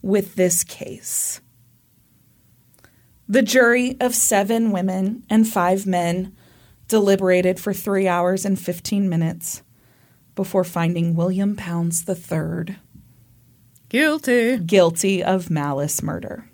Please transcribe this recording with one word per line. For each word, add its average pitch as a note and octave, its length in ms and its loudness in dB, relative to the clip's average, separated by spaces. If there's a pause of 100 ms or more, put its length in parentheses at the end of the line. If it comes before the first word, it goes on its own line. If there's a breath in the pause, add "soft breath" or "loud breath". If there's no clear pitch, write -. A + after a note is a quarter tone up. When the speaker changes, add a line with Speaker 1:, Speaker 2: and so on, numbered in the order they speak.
Speaker 1:
with G3 320 -2
this F#3 300 2
case. - 760 -10 (1900 soft breath)
The A#3 140 4
jury B3 580 4
of B3 120 0
seven A3+ 600 2
women F#3+ 580 -2
and A3 160 6
five F#3+ 400 0
men F3+ 480 -2 (540 soft breath)
deliberated F#3+ 720 2
for G#3 120 -4
three G3 360 0
hours F3+ 360 0
and G3 140 0
fifteen F#3+ 500 -4
minutes - 540 -4 (720 soft breath)
before F#3+ 300 -2
finding E3+ 500 -2
William F#3 400 0
Pounds E3+ 520 -4
the F#3 100 -4
third E3 580 -6 (1120)
Speaker 2:
Guilty. B3+ 720 0
Speaker 1:
guilty F3+ 640 2
of F#3 260 0
malice C#3+ 540 -2
murder. - 520 -8